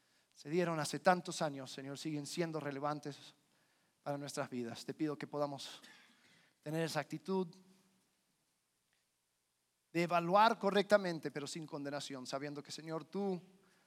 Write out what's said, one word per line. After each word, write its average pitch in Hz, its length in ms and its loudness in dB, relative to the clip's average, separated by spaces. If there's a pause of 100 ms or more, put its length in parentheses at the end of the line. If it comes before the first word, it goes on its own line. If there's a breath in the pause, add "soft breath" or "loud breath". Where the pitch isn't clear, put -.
(340 soft breath)
se - 160 -14
dieron 170 300 0
hace 147 200 -2
tantos 180 420 4
años, 139 300 -2
Señor, 139 260 -8
siguen 147 280 -4
siendo 160 360 -2
relevantes 143 760 -4 (680 soft breath)
para 143 160 -2
nuestras 143 320 -4
vidas. 120 360 -4
Te 135 80 -4
pido 151 240 0
que 151 100 -8
podamos 143 540 -4 (800 loud breath)
tener 160 240 0
esa 151 160 0
actitud 185 460 -2 (2500)
de 165 120 4
evaluar 175 540 6
correctamente, 190 720 4
pero 143 140 -6
sin 156 220 -8
condenación, 139 580 -6
sabiendo 147 380 -6
que, - 80 -14
Señor, 160 320 -6
tú 190 380 -2 (460 soft breath)